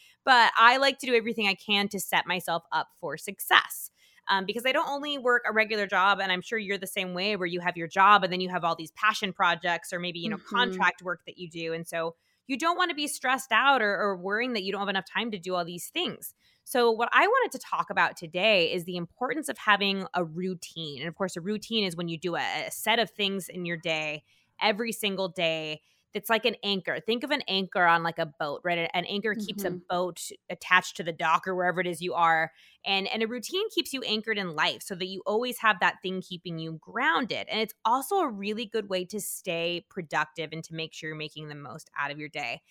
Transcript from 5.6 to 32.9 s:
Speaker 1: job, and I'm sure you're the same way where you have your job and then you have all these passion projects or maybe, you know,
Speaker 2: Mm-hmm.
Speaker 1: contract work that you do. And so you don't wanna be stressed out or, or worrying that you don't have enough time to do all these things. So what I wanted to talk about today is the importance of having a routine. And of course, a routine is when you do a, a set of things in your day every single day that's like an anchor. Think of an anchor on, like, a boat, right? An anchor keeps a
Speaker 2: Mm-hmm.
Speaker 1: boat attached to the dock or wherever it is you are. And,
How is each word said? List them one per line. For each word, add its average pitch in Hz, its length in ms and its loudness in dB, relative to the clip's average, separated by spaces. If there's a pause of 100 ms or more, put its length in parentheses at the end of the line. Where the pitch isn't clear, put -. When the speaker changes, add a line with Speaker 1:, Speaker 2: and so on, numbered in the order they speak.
Speaker 1:
job, 190 320 4
and 190 100 0
I'm 180 120 0
sure - 140 -6
you're 202 220 -4
the 185 80 -10
same 185 260 -6
way 196 220 -2
where 185 140 -2
you 175 100 -4
have 175 180 -2
your 165 120 -6
job 196 340 8
and 180 100 0
then 185 80 -2
you 185 100 -4
have 180 120 -4
all 165 140 0
these 156 160 -12
passion 214 400 0
projects 170 600 0
or 180 60 -4
maybe, 175 220 -6
you 165 100 -4
know, 160 60 -4
Speaker 2:
Mm-hmm. - 200 -8
Speaker 1:
contract 185 460 2
work 175 240 -6
that - 120 -16
you 170 120 -12
do. 165 220 -6
And 165 120 -6
so 165 300 -4 (320)
you 269 100 -4
don't 339 220 0
wanna 349 160 0
be 294 140 -4
stressed 262 420 -2
out 254 320 4
or, 202 160 2
or 196 180 0
worrying 208 360 -2
that 214 100 -2
you 190 80 -4
don't 196 100 -2
have 202 80 -2
enough 190 240 -4
time 214 200 -2
to 202 80 -6
do 185 160 -4
all 175 80 0
these 175 240 -10
things. - 460 -6 (280)
So 240 300 4
what 226 200 0
I 277 140 8
wanted 453 320 2
to - 100 -14
talk 170 220 -2
about 180 260 2
today 180 560 2
is 180 120 -4
the 180 120 -6
importance 240 520 -4
of 240 100 -6
having 196 560 2
a 180 100 2
routine. 165 760 -8
And 160 80 -6
of 165 80 -10
course, 190 200 -4
a 175 40 -6
routine 208 420 -2
is 175 140 -2
when 175 120 -4
you 165 80 -4
do 165 200 -2
a, 127 320 -2
a - 20 -8
set 226 300 2
of 214 100 0
things 196 380 -4
in 180 180 -8
your 170 100 -4
day 156 460 -4 (380)
every 220 320 0
single 190 380 -2
day 160 500 -2 (340)
that's 202 140 -6
like 226 160 2
an 226 180 0
anchor. 190 380 -2
Think 233 240 -2
of 269 60 -6
an 294 180 0
anchor 190 380 0
on, 170 160 6
like, 165 160 -2
a 160 200 -2
boat, 147 260 -4
right? 170 280 0
An 175 140 -2
anchor 202 280 -4
keeps 202 300 -6
a 180 60 -2
Speaker 2:
Mm-hmm. 180 80 -6 (100)
Speaker 1:
boat 180 320 -2 (300)
attached - 480 2
to - 40 -6
the 165 80 -4
dock 165 380 2
or 185 60 -2
wherever 180 260 2
it 175 60 -2
is 175 160 -4
you 180 100 -4
are. 165 400 4 (320)
And, 196 240 0